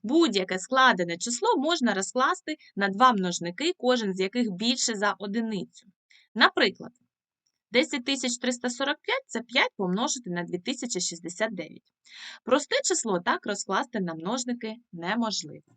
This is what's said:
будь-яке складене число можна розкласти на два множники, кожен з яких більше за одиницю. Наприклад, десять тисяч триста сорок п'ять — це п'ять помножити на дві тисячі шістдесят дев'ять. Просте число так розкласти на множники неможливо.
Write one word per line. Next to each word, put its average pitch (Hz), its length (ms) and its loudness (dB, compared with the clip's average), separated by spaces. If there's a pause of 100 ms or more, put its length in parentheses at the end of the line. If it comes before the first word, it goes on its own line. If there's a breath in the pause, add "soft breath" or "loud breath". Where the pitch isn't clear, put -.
будь-яке 202 560 2
складене 185 580 4
число 370 400 0
можна 277 360 2
розкласти 277 640 0 (180 soft breath)
на 196 140 0
два 240 240 6
множники, 180 640 -2
кожен 240 360 2
з 190 60 -6
яких 214 320 0
більше 233 440 0
за 196 240 2
одиницю. 214 680 -4 (480 soft breath)
Наприклад, 240 560 2 (800)
десять 262 340 0
тисяч 262 320 -2
триста 247 320 -2
сорок 277 320 -2
п'ять — 508 260 -2
це - 140 -6
п'ять 254 360 0
помножити 214 520 -2
на 175 140 -4
дві 170 160 -6
тисячі 240 420 -4
шістдесят 175 540 -6
дев'ять. - 380 -14 (500 loud breath)
Просте 277 400 2
число 214 360 0
так 262 260 -2
розкласти 214 540 -2
на 175 140 -2
множники 226 640 -6 (160)
неможливо. 175 840 -4